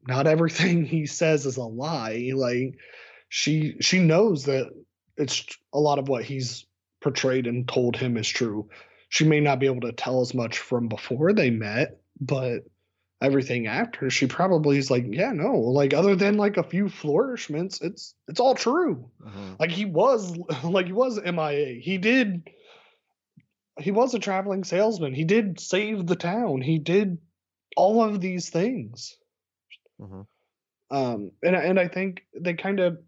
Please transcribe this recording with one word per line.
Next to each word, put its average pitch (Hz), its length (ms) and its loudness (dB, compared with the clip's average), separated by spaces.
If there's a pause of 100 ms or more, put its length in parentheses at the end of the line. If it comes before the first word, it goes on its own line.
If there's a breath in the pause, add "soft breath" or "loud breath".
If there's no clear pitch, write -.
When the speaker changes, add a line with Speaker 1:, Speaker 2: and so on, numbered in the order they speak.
Speaker 1:
"Not 131 180 2
everything 165 600 4
<laughs> - 20 -8
he 156 180 -2
says 151 400 0
is 127 120 -4
a 127 60 -6
lie." 120 680 -6
Like, 131 460 -2 (500 loud breath)
she, 151 520 0
she - 180 4
knows 170 460 4
that 135 260 -2 (440)
it's 143 200 -2
tr-, - 240 -8 (140)
a 139 60 0
lot 143 200 4
of 135 80 -4
what 123 160 0
he's 131 420 -8 (360)
portrayed 131 440 0
and 123 220 -4
told 120 300 0
him 123 200 -2
is 107 100 -4
true. 107 400 -4 (420 loud breath)
She - 160 2
may 151 160 6
not 143 180 2
be 135 80 2
able 127 140 0
to 120 100 -6
tell 127 300 -2
as 123 120 -2
much 117 240 -4
from 120 300 -2
before 139 460 0
they 160 180 4
met, 110 500 -2 (180)
but 131 420 -2 (600)
everything 131 440 0
after, 135 440 -4
she 131 180 0
probably 156 500 2
is 135 140 0
like, 123 160 2
"Yeah, 165 240 -2
no, 202 240 -2
like, 135 380 2
other 190 220 4
than, 202 220 2
like, 208 200 2
a 170 60 0
few 190 260 -2
flourishments, 180 920 -2
it's, - 320 -10 (140)
it's 156 120 -10
all 254 160 4
true." 247 540 0 (160)
Speaker 2:
Mm-hmm. 98 340 -14
Speaker 1:
Like, 165 120 0
he 190 140 -4
was, 196 520 2 (140)
<laughs> 131 120 -6
like, 180 240 0
he 175 40 -8
was 240 280 0
M 175 200 -4
I 151 120 0
A. 139 280 -4
He 175 180 -4
did, 208 520 0 (1300 soft breath)
he 160 120 -2
was 247 220 2
a 233 60 0
traveling 190 440 -2
salesman. 175 500 0
He 143 100 -2
did 196 360 2
save 208 460 -2
the 170 120 2
town. 175 440 -2
He 156 160 0
did 175 420 0 (580)
all 214 260 6
of 208 180 0
these 180 280 -4
things. 165 680 -4 (840)
Speaker 2:
Mm-hmm. 95 220 -16 (680)
Speaker 1:
Um, 120 400 -2 (100)
and, 180 140 2
and 185 240 2
I 180 80 2
think 185 380 -6 (140)
they 175 140 -4
kind 196 260 -4
of 175 280 0